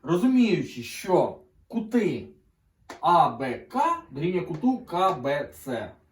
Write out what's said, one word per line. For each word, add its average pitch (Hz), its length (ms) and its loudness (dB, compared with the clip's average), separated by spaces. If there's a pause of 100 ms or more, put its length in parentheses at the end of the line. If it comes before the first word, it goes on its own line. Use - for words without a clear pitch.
Розуміючи, 180 800 2
що - 560 0 (300)
кути 220 600 -2 (720)
А - 280 4
Б 120 300 -6
К - 520 -2
дорівнює 170 320 -2
куту 247 360 0
К 185 340 0
Б 139 420 -4
Ц. 113 380 -8 (200)